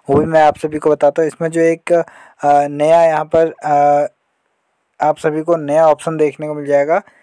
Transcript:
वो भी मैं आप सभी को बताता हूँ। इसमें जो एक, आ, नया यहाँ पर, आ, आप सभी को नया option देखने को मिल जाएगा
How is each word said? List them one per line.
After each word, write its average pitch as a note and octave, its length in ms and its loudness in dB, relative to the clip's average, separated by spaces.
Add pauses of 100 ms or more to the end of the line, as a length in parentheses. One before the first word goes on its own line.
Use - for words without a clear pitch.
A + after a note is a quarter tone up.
वो C#3 80 2
भी D3+ 100 0
मैं D#3+ 160 2
आप D3+ 160 2
सभी D3+ 200 -8
को D#3 120 -2
बताता D3 320 0
हूँ। D#3 60 0
इसमें E3 220 -6
जो E3 120 -4
एक, E3 300 0
आ, C#3+ 760 -2
नया D3+ 360 2
यहाँ D#3 220 0
पर, E3 260 0 (120)
आ, D3 420 2 (960)
आप D3+ 180 -2
सभी D#3 240 -4
को E3 160 -2
नया D3+ 280 0
option D#3 300 -2
देखने D3+ 300 -4
को D3+ 80 -10
मिल D3 120 -10
जाएगा C#3+ 360 0 (200)